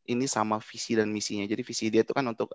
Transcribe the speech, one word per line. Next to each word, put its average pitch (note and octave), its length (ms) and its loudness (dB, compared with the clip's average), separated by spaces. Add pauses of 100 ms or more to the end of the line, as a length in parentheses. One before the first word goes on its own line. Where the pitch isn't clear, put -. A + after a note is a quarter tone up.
ini A#2+ 180 0
sama G#2+ 380 0
visi - 320 -4
dan G#2+ 160 4
misinya. G#2 340 -2
Jadi G#2+ 160 -2
visi A2+ 300 -2
dia A2 100 8
itu - 140 0
kan C#3 100 2
untuk A2+ 280 -2